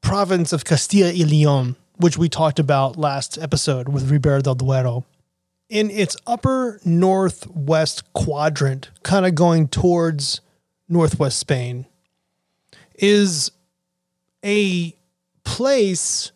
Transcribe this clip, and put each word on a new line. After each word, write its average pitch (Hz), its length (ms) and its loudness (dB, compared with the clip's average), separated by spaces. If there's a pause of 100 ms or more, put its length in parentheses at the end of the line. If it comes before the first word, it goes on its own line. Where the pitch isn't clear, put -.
province 180 540 0
of 151 100 -4
Castilla 175 460 2
y 175 80 -4
León, 147 580 2 (220)
which 170 180 2
we 165 140 0
talked 160 280 0
about 139 380 0
last 143 400 -4
episode 143 540 -4
with 135 200 -2
Ribera 143 300 2
del 135 140 0
Duero, 127 500 -2 (640)
in 214 220 -2
its 202 260 -2 (100)
upper 247 560 -2
northwest 170 1300 0
quadrant, 143 760 -2 (160)
kinda 185 280 2
going 165 360 4
towards 165 720 0 (480)
northwest 156 500 0
Spain, 123 460 -4 (1080)
is 196 560 2 (920)
a 190 540 -2 (480)
place 233 920 0